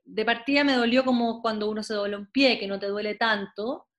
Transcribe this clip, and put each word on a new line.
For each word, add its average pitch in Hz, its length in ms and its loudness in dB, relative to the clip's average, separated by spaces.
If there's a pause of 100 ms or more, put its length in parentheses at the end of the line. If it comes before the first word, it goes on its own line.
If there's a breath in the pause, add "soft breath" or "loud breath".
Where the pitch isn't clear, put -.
de 208 200 -4
partida 233 380 2
me 277 100 2
dolió 247 320 4
como 240 360 0
cuando 214 280 -2
uno 214 140 -6
se 220 100 -8
dobla 202 240 -4
un 202 140 -14
pie, 262 280 4
que 196 80 -6
no 196 120 -6
te 202 80 -6
duele 208 280 -4
tanto 214 720 -2 (120)